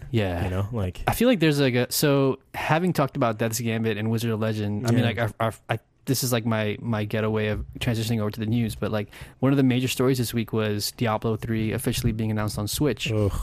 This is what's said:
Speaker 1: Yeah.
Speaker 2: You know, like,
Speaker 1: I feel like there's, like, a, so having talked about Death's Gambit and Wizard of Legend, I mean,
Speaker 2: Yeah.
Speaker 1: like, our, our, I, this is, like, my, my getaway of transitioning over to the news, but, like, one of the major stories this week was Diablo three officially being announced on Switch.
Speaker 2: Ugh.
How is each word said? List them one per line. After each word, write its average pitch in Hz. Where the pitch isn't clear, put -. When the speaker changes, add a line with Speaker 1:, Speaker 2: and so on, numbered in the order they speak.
Speaker 1:
Yeah. 92
Speaker 2:
You 92
know, 98
like, 98
Speaker 1:
I -
feel 233
like 240
there's, 151
like, 131
a, 123
so 139
having 170
talked 143
about 117
Death's 113
Gambit 113
and 110
Wizard 113
of 107
Legend, 107
I 117
mean, 120
Speaker 2:
Yeah. 120
Speaker 1:
like, 117
our, 110
our, 113
I, 113
this 135
is, 123
like, 117
my, 110
my 113
getaway 107
of 104
transitioning 113
over 104
to 110
the 107
news, 113
but, 101
like, 104
one 131
of 143
the 139
major 127
stories 127
this 117
week 117
was 107
Diablo 110
three 110
officially 117
being 110
announced 107
on 104
Switch. -
Speaker 2:
Ugh. 107